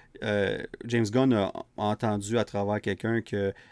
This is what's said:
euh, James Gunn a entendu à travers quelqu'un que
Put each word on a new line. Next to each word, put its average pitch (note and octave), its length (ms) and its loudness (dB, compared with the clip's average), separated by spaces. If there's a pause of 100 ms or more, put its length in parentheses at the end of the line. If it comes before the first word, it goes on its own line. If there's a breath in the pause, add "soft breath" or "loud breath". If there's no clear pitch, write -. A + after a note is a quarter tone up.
(220 loud breath)
euh, G#2 360 0 (260)
James A#2 220 2
Gunn B2+ 260 4
a G2+ 200 2 (240)
entendu G#2+ 600 0
à G#2+ 60 2
travers G2+ 360 -2
quelqu'un A2 420 -2
que G2+ 300 -2 (200 loud breath)